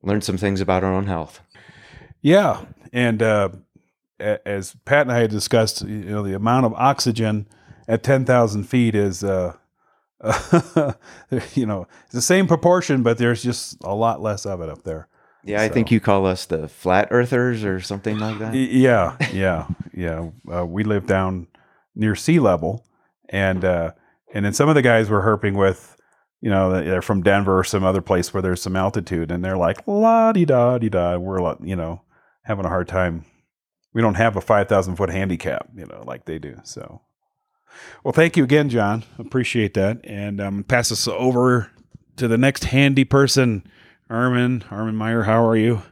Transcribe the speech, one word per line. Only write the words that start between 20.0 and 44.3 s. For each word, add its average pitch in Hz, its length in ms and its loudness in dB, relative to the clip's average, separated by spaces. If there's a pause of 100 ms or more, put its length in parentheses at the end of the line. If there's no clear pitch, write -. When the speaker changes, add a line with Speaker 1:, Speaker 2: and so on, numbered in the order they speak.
Speaker 2:
Uh, 87 120 -4
we 90 180 -4
live 101 240 -2
down 95 400 0 (480)
near 107 200 0
sea 165 240 2
level, 92 460 0 (440)
and, 95 360 -2
uh, 85 260 0 (420)
and 101 120 -4
then 104 80 -2
some 147 160 2
of 156 60 4
the 139 80 4
guys 113 260 4
we're 101 160 2
herping 104 320 0
with, 95 400 0 (440)
you 98 80 -4
know, 95 200 2 (140)
they're 90 180 -2
from 98 220 -2
Denver 98 340 4
or 92 60 2
some 95 200 -2
other 95 180 2
place 90 320 0
where 98 100 -2
there's 90 180 -2
some 92 140 -6
altitude, 92 560 -4
and 87 120 -6
they're 95 140 -4
like, 87 300 0
"La-di-da-di-da," 143 1300 2
and 90 100 -4
we're, 95 180 -4
like, 82 220 -2
you 92 120 -6
know, 85 260 -8 (420)
having 98 220 -6
a 82 40 -2
hard 90 180 -2
time. 90 380 -2 (680)
We 113 80 0
don't 107 140 2
have 110 220 2
a 87 40 -4
five 104 280 2
thousand 92 260 2
foot 92 140 -2
handicap, 90 640 -4
you 95 100 -16
know, 50 200 -20
like 62 200 -14
they 80 140 -10
do. 73 240 -16
So, - 380 -18 (1000)
well, 135 100 -4
thank 165 240 4
you 156 60 4
again, 143 260 4
John. 110 340 0 (160)
Appreciate 117 540 -2
that, 107 300 0
and, 101 360 -8
um, 101 240 -6
pass 120 280 0
us - 160 -4
over 123 640 2 (460)
to 127 100 -2
the 113 100 2
next 131 280 0
handy 135 380 4
person, 127 640 2 (420)
Armin. 123 600 0